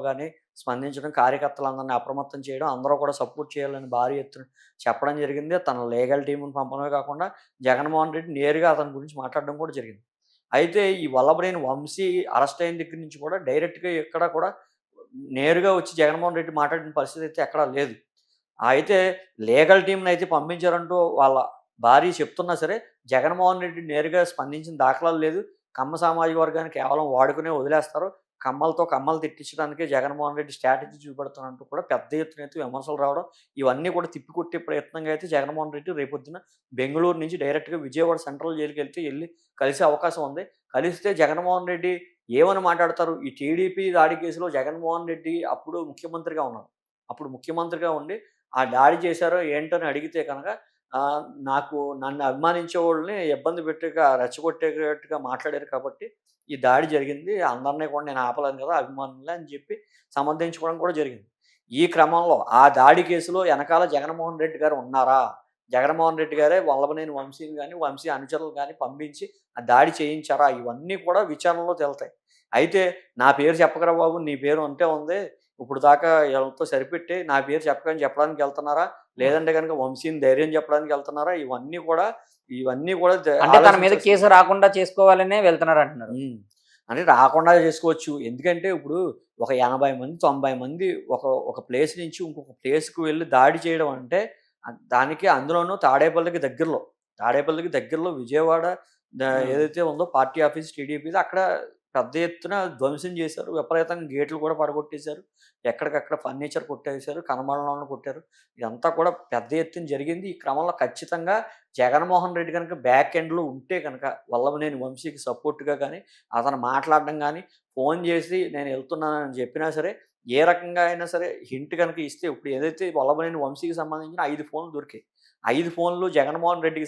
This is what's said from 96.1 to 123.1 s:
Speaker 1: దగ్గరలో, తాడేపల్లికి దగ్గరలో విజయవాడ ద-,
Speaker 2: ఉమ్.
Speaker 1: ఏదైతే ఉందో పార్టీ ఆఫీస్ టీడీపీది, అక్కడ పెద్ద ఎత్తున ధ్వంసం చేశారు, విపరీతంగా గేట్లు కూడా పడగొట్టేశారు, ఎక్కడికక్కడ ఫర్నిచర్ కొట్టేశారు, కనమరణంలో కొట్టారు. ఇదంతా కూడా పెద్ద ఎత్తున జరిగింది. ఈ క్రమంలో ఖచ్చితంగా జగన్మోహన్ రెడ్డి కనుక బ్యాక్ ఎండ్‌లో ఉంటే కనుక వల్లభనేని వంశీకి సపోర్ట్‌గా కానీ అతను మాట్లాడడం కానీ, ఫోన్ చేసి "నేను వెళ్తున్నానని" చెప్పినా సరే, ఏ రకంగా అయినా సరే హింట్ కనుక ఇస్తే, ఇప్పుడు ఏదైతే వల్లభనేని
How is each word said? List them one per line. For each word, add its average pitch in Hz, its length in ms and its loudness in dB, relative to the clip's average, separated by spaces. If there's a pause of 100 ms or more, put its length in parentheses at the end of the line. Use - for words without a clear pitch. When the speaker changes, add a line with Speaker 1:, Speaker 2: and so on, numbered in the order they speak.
Speaker 1:
దగ్గరలో, 139 340 -2 (380)
తాడేపల్లికి 151 580 0
దగ్గరలో 156 340 -4
విజయవాడ 156 540 0 (480)
ద-, 131 100 -6
Speaker 2:
ఉమ్. 131 300 0
Speaker 1:
ఏదైతే 151 280 0
ఉందో 160 240 -2 (100)
పార్టీ 160 260 2
ఆఫీస్ 156 360 0
టీడీపీది, 147 480 -4
అక్కడ 185 160 -2 (520)
పెద్ద 123 240 -2
ఎత్తున 170 380 -4 (240)
ధ్వంసం 151 380 -4
చేశారు, 160 340 -8
విపరీతంగా 165 600 -2
గేట్లు 147 260 -4
కూడా 156 220 -4
పడగొట్టేశారు, 151 640 -6 (440)
ఎక్కడికక్కడ 147 580 -4
ఫర్నిచర్ 143 480 -8
కొట్టేశారు, 139 500 -10
కనమరణంలో 143 680 -6
కొట్టారు. 139 300 -12 (380)
ఇదంతా 120 300 -4
కూడా 165 220 2 (200)
పెద్ద 117 220 -4
ఎత్తున 165 320 -4
జరిగింది. 156 440 -6
ఈ 170 120 -12
క్రమంలో 156 400 -2
ఖచ్చితంగా 170 560 -2 (400)
జగన్మోహన్ 170 600 2
రెడ్డి 170 200 -4
కనుక 170 180 -6 (120)
బ్యాక్ 139 300 4
ఎండ్‌లో 165 260 -2 (100)
ఉంటే 135 260 -8
కనుక 139 260 -10 (280)
వల్లభనేని 143 500 -2
వంశీకి 135 440 -12
సపోర్ట్‌గా 143 560 -4
కానీ 156 180 -8 (300)
అతను 123 280 -2 (100)
మాట్లాడడం 151 500 0
కానీ, 151 240 -4 (340)
ఫోన్ 151 320 0
చేసి 170 300 -2 (140)
"నేను 143 220 -8
వెళ్తున్నానని" 151 640 -6
చెప్పినా 156 300 -6
సరే, 156 220 -4 (340)
ఏ 123 160 2
రకంగా 175 420 2
అయినా 170 200 -2
సరే 170 220 -4 (240)
హింట్ 135 300 -10
కనుక 165 180 -2
ఇస్తే, 147 280 -8
ఇప్పుడు 143 280 -8
ఏదైతే 160 300 -4 (100)
వల్లభనేని 156 480 0